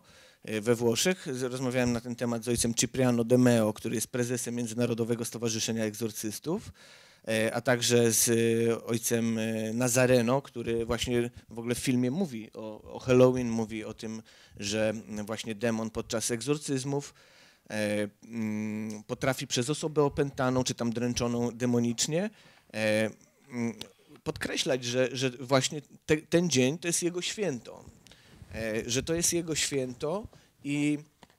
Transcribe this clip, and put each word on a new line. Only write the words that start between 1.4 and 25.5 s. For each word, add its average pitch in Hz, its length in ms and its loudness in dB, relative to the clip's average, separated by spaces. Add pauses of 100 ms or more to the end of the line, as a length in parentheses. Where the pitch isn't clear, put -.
rozmawiałem 123 500 0
na 117 80 -2
ten 120 160 -8
temat 120 280 -2
z - 40 -2
ojcem 117 260 2
Cipriano 123 500 2
De 123 140 6
Meo, 117 340 6
który 113 220 -6
jest 113 120 -2
prezesem 120 480 -4
Międzynarodowego 117 720 -2
Stowarzyszenia 113 600 -2
Egzorcystów, 110 880 -6 (560)
e, 110 260 0
a 120 60 -2
także 120 520 4
z, - 160 2
e, 117 560 2
ojcem, 113 540 0
e, 110 340 -2
Nazareno, 123 720 4
który 117 420 -4
właśnie 120 460 0 (180)
w 113 100 -12
ogóle 117 160 -2
w - 40 -2
filmie 123 320 2
mówi 135 420 -6
o, 110 300 -12
o 113 160 -14
Halloween, 127 500 6
mówi 110 360 -4
o 107 100 -10
tym, 110 280 -10 (340)
że, 104 340 0
mm, 107 360 -8
właśnie 110 280 -6
demon 113 360 -2
podczas 113 400 -4
egzorcyzmów, 139 840 -4 (560)
e, 104 380 -2 (160)
mm, 107 760 -6
potrafi 131 440 -4
przez 123 240 -2
osobę 151 320 0
opętaną 135 640 0
czy - 100 -2
tam 117 180 -2
dręczoną 120 580 -2
demonicznie, 120 800 0 (440)
e, 110 360 2 (400)
mm, 117 240 -4 (480)
podkreślać, 151 640 -2
że, 123 280 2
że 131 180 0
właśnie 131 520 0 (240)